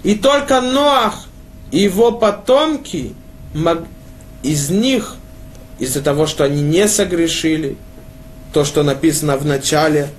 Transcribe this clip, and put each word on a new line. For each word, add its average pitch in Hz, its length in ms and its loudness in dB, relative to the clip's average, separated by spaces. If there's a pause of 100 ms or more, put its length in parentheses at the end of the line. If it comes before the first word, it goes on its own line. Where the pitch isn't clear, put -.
И 208 140 2
только 269 440 2
Ноах 262 640 2 (440)
и 147 80 0
его 208 340 4
потомки 233 1000 0 (400)
мог-, 165 320 0 (560)
из 143 280 -2
них, 233 460 0 (640)
из-за 131 240 -4
того, 147 240 2
что 147 180 -2
они 143 180 0
не 175 260 2
согрешили, 165 880 -2 (760)
то, 147 120 2
что 151 180 0
написано 143 540 0
в 143 100 -4
начале 147 640 2 (100)